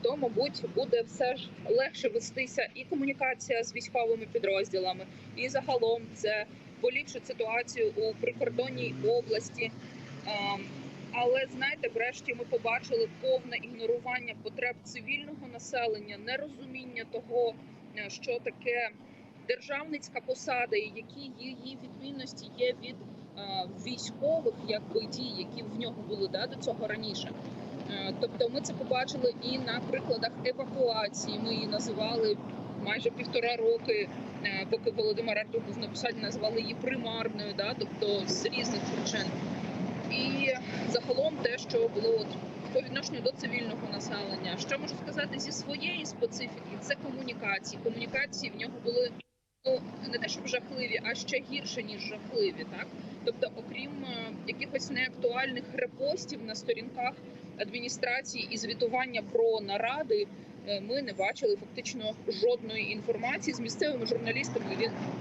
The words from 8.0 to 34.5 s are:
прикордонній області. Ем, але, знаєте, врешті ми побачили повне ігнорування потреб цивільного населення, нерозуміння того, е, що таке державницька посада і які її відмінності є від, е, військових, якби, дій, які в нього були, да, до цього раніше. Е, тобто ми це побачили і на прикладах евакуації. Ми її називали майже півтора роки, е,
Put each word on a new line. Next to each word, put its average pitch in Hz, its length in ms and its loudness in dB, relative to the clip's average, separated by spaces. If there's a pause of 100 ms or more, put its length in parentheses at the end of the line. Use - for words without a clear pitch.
прикордонній 247 800 0 (140)
області. 233 600 2 (560)
Ем, 202 340 0 (520)
але, 247 340 4 (100)
знаєте, 269 380 2
врешті 247 400 0
ми 240 100 -4
побачили 453 640 2 (120)
повне 262 360 2
ігнорування 240 840 0
потреб 240 420 -2
цивільного 277 680 -6
населення, 220 640 0 (100)
нерозуміння 262 840 -6
того, 233 420 2 (420)
е, 208 140 -4
що 240 340 -2
таке 240 460 0 (580)
державницька 285 720 -4
посада 247 560 2
і 214 200 2
які 269 420 -10
її 254 440 -10
відмінності 269 760 -8
є 247 240 6
від, - 140 -8 (420)
е, 190 280 -2 (200)
військових, 294 680 2 (140)
якби, 208 380 0
дій, 247 320 -4
які 233 240 -6
в 214 160 -6
нього 226 300 -4
були, 196 200 0
да, 202 180 0
до 254 100 -8
цього 220 300 -2
раніше. 208 440 -4 (600)
Е, 196 300 -2
тобто - 280 4
ми 262 120 0
це - 120 -2
побачили 254 680 2
і 254 160 0
на 240 220 0 (100)
прикладах 226 400 2 (140)
евакуації. 220 920 2
Ми 220 160 0
її - 120 0
називали 427 680 2 (480)
майже 220 260 2
півтора 240 460 2
роки, 226 520 4 (360)
е, 196 260 0